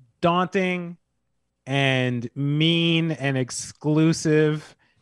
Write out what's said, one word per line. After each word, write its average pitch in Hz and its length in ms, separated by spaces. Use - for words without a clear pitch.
daunting 180 800
and 131 680
mean 165 800
and 135 260
exclusive, 151 1400